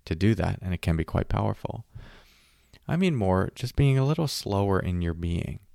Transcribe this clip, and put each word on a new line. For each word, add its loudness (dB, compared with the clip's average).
to -2
do 4
that, -2
and -4
it -6
can 2
be -2
quite -2
powerful. -4
I 0
mean 2
more 2
just -6
being 4
a 4
little 0
slower 0
in -2
your 0
being, -4